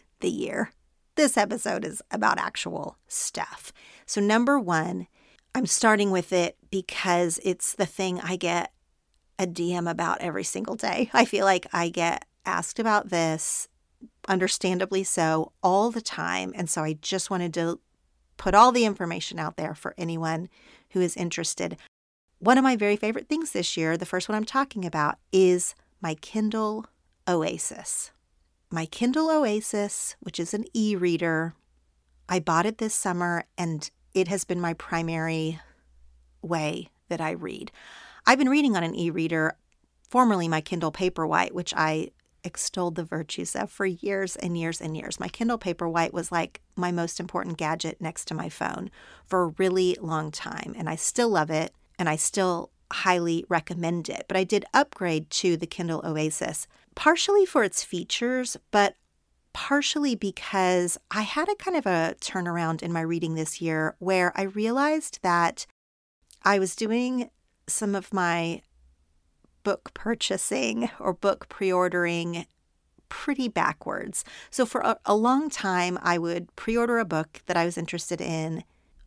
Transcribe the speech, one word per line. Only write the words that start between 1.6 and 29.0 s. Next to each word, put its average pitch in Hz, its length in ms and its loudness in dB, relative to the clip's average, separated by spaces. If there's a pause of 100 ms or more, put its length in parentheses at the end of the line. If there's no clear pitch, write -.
is - 160 -8 (100)
about - 280 2
actual - 580 -6 (100)
stuff. - 680 -6 (340)
So - 140 -2
number 233 380 4
one, 180 500 0 (460)
I'm 254 120 0
starting 208 440 4
with 185 220 0
it 175 240 2 (140)
because 180 720 0
it's 180 300 -2
the 202 100 0
thing 180 360 -4
I 185 160 -4
get 175 360 -2 (680)
a 190 80 0
D 175 280 -2
M 175 120 -2
about 170 360 -2
every 165 220 -4
single 190 300 -4
day. 226 380 -2
I 233 140 6
feel 202 180 2
like 190 280 4
I 170 180 0
get 170 340 -2 (220)
asked 175 320 -2
about 220 320 2
this, 165 580 0 (580)
understandably 185 800 0
so, 160 480 2 (100)
all 196 280 4
the 233 100 -4
time. 180 560 -2
And 170 140 -4
so 165 120 0
I 156 120 -2
just - 360 -4
wanted 175 240 -2
to 170 240 -2 (580)
put 185 180 0
all 240 180 10
the 240 120 4
information 180 540 -2
out 160 180 -4
there 156 180 -4
for - 220 -10
anyone 165 520 -4 (420)
who 190 100 0
is 175 160 2
interested. 170 600 -4 (640)
One 240 200 6
of 269 60 6
my 262 100 4
very 208 220 2
favorite 214 320 -4
things 311 240 -2
this 180 240 -2
year, 160 200 2
the 175 100 -6
first 185 220 -2
one 214 60 -2
I'm 214 100 0
talking 262 400 -2
about, 156 340 0 (120)
is 185 440 4 (260)
my 160 140 -4
Kindle 214 720 -2 (420)
Oasis. - 840 -2 (600)
My 165 160 -4
Kindle 294 440 2